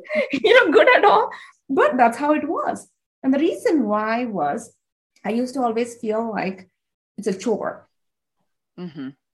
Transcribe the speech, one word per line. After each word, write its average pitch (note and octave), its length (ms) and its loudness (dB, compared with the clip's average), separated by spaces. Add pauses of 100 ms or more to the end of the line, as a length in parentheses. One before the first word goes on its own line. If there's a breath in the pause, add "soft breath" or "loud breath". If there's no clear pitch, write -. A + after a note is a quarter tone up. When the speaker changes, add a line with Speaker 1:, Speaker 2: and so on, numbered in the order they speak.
(140)
Speaker 1:
<laughs> D5+ 180 -2
you F4 240 2
know, G#4+ 160 6
good A4+ 240 6
at - 100 4
all." G#4 240 4 (400 loud breath)
But D#4+ 280 2
that's A#3 200 4
how D4 160 0
it C#4+ 140 0
was. - 420 -6 (340)
And C4 100 2
the C#4+ 60 2
reason D#4+ 480 0
why A3 380 -2
was F#3+ 480 -4 (520)
I G3+ 60 -4
used B3 240 -4
to C4+ 60 -2
always A#3 340 -2
feel A3 360 -4
like F#3+ 380 -6 (480)
it's G3+ 100 -8
a F#3+ 100 -4
chore. - 520 -6 (920)
Speaker 2:
Mm-hmm. C#3+ 300 -12 (240)